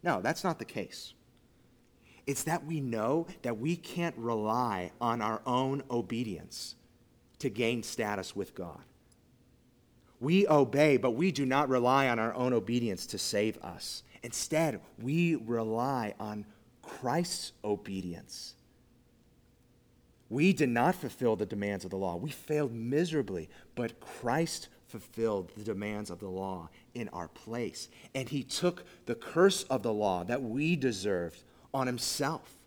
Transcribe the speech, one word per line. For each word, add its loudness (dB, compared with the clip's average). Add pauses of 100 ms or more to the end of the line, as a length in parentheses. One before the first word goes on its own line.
No, 4
that's -2
not 0
the -6
case. -10 (1120)
It's -2
that -2
we -2
know 2 (160)
that -2
we 0
can't -4
rely 0
on 2
our 0
own 2
obedience -4 (640)
to -2
gain 0
status -4
with -6
God. -10 (1400)
We 6
obey, 8
but 4
we 2
do 0
not 4
rely 6
on 2
our 0
own 2
obedience 0
to -8
save 0
us. -10 (180)
Instead, 0 (200)
we 2
rely -2
on -8 (360)
Christ's -2 (120)
obedience. -6 (1800)
We 4
did 4
not 4
fulfill 0
the -2
demands -4
of -8
the -4
law. -2
We -6
failed -2
miserably, -2 (280)
but -4
Christ -2 (220)
fulfilled -2
the -14
demands -4
of -10
the -10
law -6 (260)
in -6
our -8
place. -8 (240)
And -6
he -4
took -2 (200)
the -2
curse 4
of 0
the 2
law 2
that -2
we 2
deserved 0 (280)
on 0
himself. -4